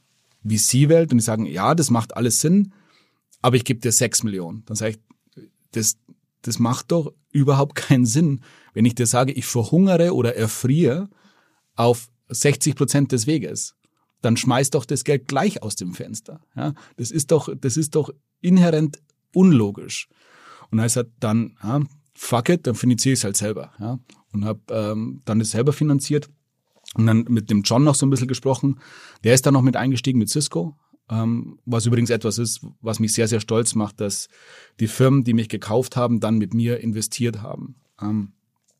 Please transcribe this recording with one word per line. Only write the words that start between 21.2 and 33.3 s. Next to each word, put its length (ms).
dann, 420
„Ja, 200
fuck 340
it, 180
dann 100
finanziere 380
ich's 100
halt 120
selber.“ 420
Ja, 200
und 120
hab, 260
ähm, 540
dann 160
das 100
selber 220
finanziert. 580
Und 120
dann 220
mit 220
dem 100
John 240
noch 120
so 100
ein 40
bisschen 180
gesprochen. 520
Der 120
ist 100
dann 80
noch 80
mit 160
eingestiegen 420
mit 120
Cisco. 460
Ähm, 560
was 180
übrigens 240
etwas 300
ist, 220
was 200
mich 120
sehr, 160
sehr 120